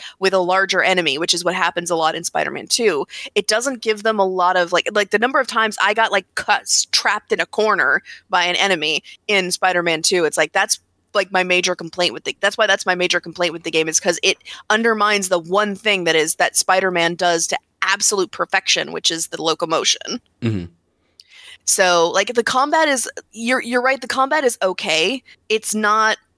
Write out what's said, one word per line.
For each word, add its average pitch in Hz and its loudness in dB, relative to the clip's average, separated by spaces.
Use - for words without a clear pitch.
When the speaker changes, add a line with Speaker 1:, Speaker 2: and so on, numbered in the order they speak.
Speaker 1:
with 190 2
a 190 4
larger 185 0
enemy, 170 2
which 170 0
is 175 -4
what 175 0
happens 175 -2
a 175 0
lot 160 0
in 165 -8
Spider-Man 143 -6
two, 180 0
it 202 -2
doesn't 240 -2
give 214 -2
them 220 0
a 196 2
lot 185 2
of, 175 0
like, - 0
like, 208 -2
the 208 2
number 262 0
of 254 -2
times 220 -2
I 202 2
got, 220 2
like, 196 0
cuts, - -2
trapped - -2
in 196 2
a 170 -4
corner 175 2
by 180 2
an 175 0
enemy 160 0
in 190 2
Spider-Man 175 0
two, 175 2
it's 147 -2
like, 156 0
that's, 196 0
like, 196 0
my 185 2
major 180 0
complaint 170 -4
with - -14
the, 135 -6
that's 202 0
why 220 2
that's 196 0
my 185 0
major 180 0
complaint 170 -4
with 170 -14
the 170 -6
game, 160 2
is 156 -2
'cause - 0
it 185 2
undermines 208 2
the 180 2
one 196 -2
thing 190 -2
that 165 2
is, 156 0
that - 0
Spider-Man 180 2
does 170 2
to 156 -4
absolute 196 0
perfection, 170 -2
which 165 -2
is 165 -4
the 165 -12
locomotion. 160 -2
Speaker 2:
Mm-hmm. 104 -2
Speaker 1:
So, 175 4
like, 202 0
the 233 0
combat 294 2
is, 262 -2
you're, 233 -2
you're 247 -2
right, 262 0
the 262 -10
combat 269 0
is 247 0
okay. 185 0
It's 214 -2
not, 214 2